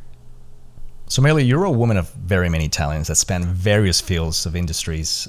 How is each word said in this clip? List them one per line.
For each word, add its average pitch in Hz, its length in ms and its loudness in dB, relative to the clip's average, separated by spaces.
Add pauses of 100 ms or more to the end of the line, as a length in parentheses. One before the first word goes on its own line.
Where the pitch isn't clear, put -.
(1080)
So - 140 2
Mayli, 147 260 6
you're 156 180 4
a 185 60 0
woman 117 260 2
of 85 160 0
very 90 360 2
many 80 180 0
talents 76 420 -2
that 78 60 -2
span 90 300 0
various 95 560 2
fields 82 460 -2
of 82 80 -4
industries, 80 720 -4